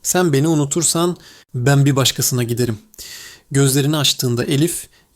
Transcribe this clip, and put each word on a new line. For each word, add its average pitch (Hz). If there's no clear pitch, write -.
"Sen 180
beni 139
unutursan 165
ben 139
bir 139
başkasına 127
giderim." 117
Gözlerini 139
açtığında 123
Elif 156